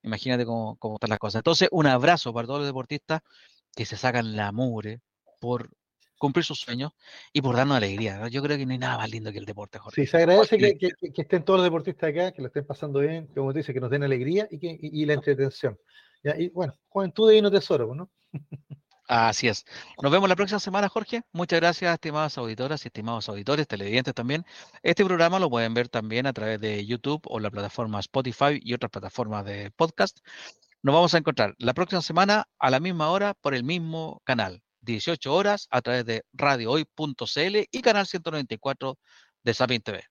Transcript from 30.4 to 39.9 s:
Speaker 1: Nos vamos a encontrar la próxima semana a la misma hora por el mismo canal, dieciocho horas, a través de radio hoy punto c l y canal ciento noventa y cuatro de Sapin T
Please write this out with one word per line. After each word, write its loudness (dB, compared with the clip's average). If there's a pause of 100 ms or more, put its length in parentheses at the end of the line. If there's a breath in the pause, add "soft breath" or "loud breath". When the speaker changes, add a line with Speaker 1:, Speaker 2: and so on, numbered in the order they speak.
Speaker 1:
Nos 4
vamos 6
a 6
encontrar 0
la 0
próxima -2
semana 2 (100)
a 2
la 4
misma -2
hora 0
por -4
el -2
mismo -6
canal, -2 (200)
dieciocho -4
horas, 0
a 0
través -2
de -4
radio 0
hoy 0
punto -8
c 0
l 0
y -6
canal 4
ciento -6
noventa -6
y -16
cuatro -6 (460 soft breath)
de 2
Sapin 2
T -8